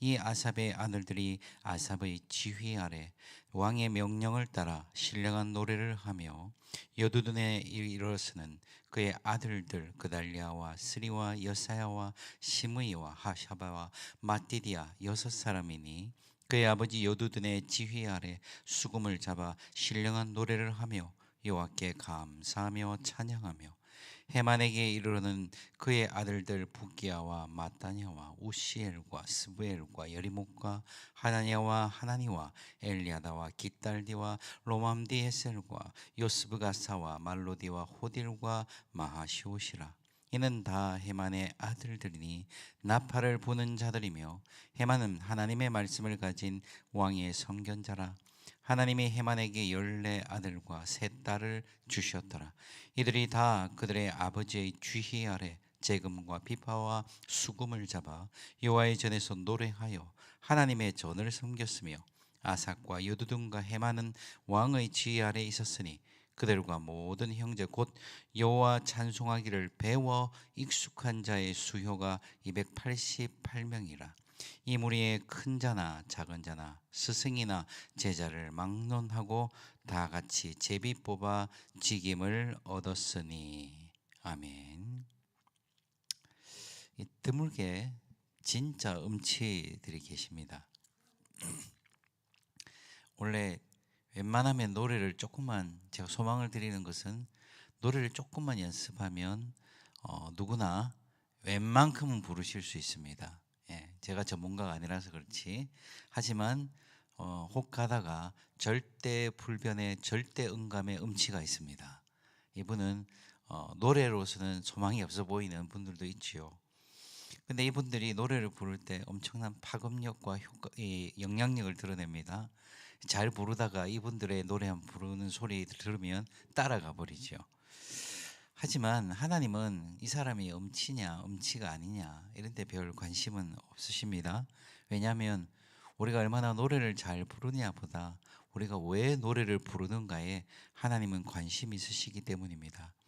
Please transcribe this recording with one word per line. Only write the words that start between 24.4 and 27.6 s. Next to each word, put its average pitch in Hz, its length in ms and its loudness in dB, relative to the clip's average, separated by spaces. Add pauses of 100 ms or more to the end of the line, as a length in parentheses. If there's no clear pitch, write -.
이르러는 101 580 2 (260)
그의 120 340 4
아들들 98 560 0
부기야와 85 800 -6
마따냐와 85 920 -6